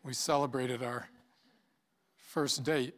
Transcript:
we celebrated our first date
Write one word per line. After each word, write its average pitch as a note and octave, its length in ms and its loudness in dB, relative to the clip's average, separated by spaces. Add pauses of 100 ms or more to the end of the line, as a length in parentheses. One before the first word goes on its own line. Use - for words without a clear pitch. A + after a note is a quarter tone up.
we C3 100 -8
celebrated B2+ 680 2
our A#2+ 240 -4 (1040)
first - 480 -2
date C3+ 360 2